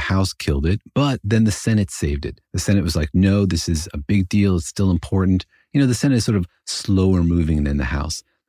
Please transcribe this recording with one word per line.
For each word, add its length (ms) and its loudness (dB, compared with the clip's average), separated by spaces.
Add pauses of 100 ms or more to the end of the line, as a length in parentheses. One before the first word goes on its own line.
(120)
House 220 0
killed 320 -2
it, 140 0 (140)
but 300 0
then 200 2
the 80 2
Senate 380 0
saved 360 -4
it. 140 -10 (120)
The 60 -4
Senate 260 2
was 120 -2
like, 180 -2
"No, 320 4
this 220 -2
is 260 -2
a 40 -6
big 300 -2
deal. 280 2
It's 100 -2
still 240 -2
important." 560 0 (260)
You 80 2
know, 60 4
the 80 2
Senate 220 0
is 80 0
sort 120 0
of 100 -2 (200)
slower 560 0
moving 420 2
than 140 -2
the 60 -2 (140)
House. 240 -6 (260)